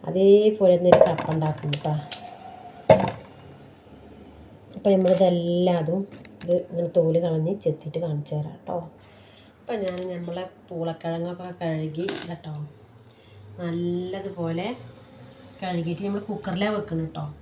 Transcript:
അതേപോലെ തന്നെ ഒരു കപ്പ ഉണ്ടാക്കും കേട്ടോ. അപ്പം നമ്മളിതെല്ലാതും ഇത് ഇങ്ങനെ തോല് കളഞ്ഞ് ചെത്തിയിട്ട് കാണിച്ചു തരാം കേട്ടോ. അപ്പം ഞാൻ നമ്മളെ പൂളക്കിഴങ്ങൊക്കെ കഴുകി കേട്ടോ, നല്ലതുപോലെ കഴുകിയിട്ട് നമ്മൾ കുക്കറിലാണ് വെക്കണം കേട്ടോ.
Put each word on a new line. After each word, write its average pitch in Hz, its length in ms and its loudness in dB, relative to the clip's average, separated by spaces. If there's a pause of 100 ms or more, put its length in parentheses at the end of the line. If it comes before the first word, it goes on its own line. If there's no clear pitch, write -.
അതേപോലെ 196 680 6
തന്നെ 180 160 4
ഒരു 160 120 10
കപ്പ 160 280 -2
ഉണ്ടാക്കും 156 420 -2
കേട്ടോ. 151 180 -4 (2750)
അപ്പം - 200 0
നമ്മളിതെല്ലാതും 180 1040 2 (400)
ഇത് 175 120 0 (180)
ഇങ്ങനെ 170 260 -4
തോല് 165 280 4
കളഞ്ഞ് 160 280 -2 (140)
ചെത്തിയിട്ട് 151 380 -4
കാണിച്ചു 147 300 -6
തരാം 151 220 -8
കേട്ടോ. 185 200 -8 (840)
അപ്പം 233 240 -8
ഞാൻ 180 120 -6 (180)
നമ്മളെ 175 280 -8 (280)
പൂളക്കിഴങ്ങൊക്കെ 170 760 -6 (140)
കഴുകി 156 440 -4 (200)
കേട്ടോ, 160 280 -12 (1040)
നല്ലതുപോലെ 175 1040 -6 (960)
കഴുകിയിട്ട് 170 460 -4
നമ്മൾ 202 220 -4
കുക്കറിലാണ് 202 480 -2
വെക്കണം 165 280 -4
കേട്ടോ. 156 180 -10 (160)